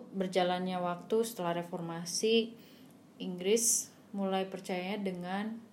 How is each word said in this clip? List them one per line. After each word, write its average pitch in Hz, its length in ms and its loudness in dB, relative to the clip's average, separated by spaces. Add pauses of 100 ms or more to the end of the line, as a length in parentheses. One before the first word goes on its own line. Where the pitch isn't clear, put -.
(120)
berjalannya 185 640 2
waktu 175 480 0
setelah 175 400 -2
reformasi, 175 880 0 (640)
Inggris 190 800 2 (200)
mulai 190 320 0
percayanya 185 480 -4
dengan 196 640 -4 (120)